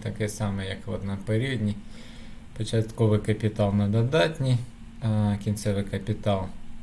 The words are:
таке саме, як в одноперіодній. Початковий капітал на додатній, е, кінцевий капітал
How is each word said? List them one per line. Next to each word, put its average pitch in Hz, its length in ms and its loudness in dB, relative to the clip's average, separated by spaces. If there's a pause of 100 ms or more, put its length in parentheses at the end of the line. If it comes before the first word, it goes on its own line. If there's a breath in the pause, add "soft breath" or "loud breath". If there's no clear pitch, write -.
таке 104 260 -2
саме, 98 400 -2
як 95 180 -8
в 101 40 -4
одноперіодній. 104 840 0 (840 loud breath)
Початковий 110 640 2
капітал 104 540 2
на 104 140 4
додатній, 131 680 2 (460)
е, 104 400 2
кінцевий 101 400 0
капітал 98 600 0 (380)